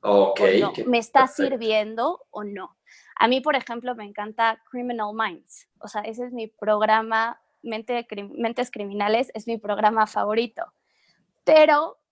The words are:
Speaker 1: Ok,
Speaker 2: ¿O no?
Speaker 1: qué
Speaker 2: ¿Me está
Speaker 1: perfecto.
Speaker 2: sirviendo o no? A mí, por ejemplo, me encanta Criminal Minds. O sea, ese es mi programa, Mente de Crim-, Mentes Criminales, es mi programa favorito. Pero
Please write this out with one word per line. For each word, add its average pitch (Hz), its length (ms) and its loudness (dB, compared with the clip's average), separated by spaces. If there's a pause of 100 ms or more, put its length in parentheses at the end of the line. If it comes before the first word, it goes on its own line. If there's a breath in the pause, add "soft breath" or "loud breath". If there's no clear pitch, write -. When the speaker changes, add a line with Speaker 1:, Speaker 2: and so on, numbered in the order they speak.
Speaker 1:
Ok, 101 380 4
Speaker 2:
¿O 95 200 6
no? - 140 0
Speaker 1:
qué - 100 -6
Speaker 2:
¿Me 247 140 2
está 233 280 2
Speaker 1:
perfecto. 277 160 -4 (140)
Speaker 2:
sirviendo 220 720 -2
o 208 140 -10
no? 202 320 -12 (420 soft breath)
A 220 100 4
mí, 262 120 2
por 285 160 0
ejemplo, 247 400 -6
me 214 80 -14
encanta 220 680 -4
Criminal 240 440 -6
Minds. 214 540 -8 (120)
O 214 80 -14
sea, 208 140 -8
ese 226 240 -10
es 247 60 -14
mi 233 140 -8
programa, 220 960 0 (220)
Mente 226 320 -6
de 240 120 -6
Crim-, 202 320 -12
Mentes 233 320 -4
Criminales, 208 640 -2
es 220 140 -10
mi 226 100 -4
programa 214 480 0
favorito. 214 560 -4 (800)
Pero 311 520 6 (160)